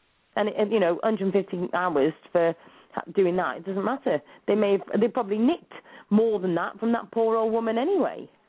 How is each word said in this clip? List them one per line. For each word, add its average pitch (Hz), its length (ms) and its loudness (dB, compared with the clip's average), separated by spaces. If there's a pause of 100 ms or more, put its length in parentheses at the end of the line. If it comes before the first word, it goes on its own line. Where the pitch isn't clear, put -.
(360)
And, 208 140 0
and, 208 220 -2
you 220 80 2
know, 175 220 2
hundred 196 300 0
fifty 185 420 -2
hours 160 400 0 (180)
for 165 220 2 (400)
ha-, - 220 -10
doing 180 220 2
that, 143 200 -2
it 170 80 -16
doesn't 190 200 -4
matter. 220 360 -2 (260)
They 202 80 2
may 202 180 2
have, - 280 -2
they 240 60 4
probably 214 300 -4
nicked 254 360 0 (360)
more 214 300 4
than 180 160 -2
that 180 240 -4
from 226 120 0
that 226 200 -4
poor 226 260 0
old 220 160 0
woman 226 240 -2
anyway. 247 520 -2 (200)